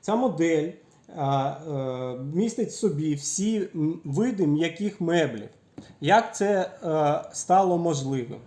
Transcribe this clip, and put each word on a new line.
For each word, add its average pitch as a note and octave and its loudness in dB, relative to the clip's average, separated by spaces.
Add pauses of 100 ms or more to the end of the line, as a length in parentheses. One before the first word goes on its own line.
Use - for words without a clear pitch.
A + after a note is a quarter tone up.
Ця G#3+ 0
модель, E3 2 (480)
е, D3+ -2
е, C3+ -2 (160)
містить A3+ 0
в - -12
собі D#3 -2
всі G3+ -2
м-, D#3+ 0 (100)
види F#3+ 0
м'яких E3 0
меблів. D#3 0 (520)
Як G3+ 4
це, G3 2 (140)
е, D#3 2 (100)
стало F#3 4
можливим? C3+ -2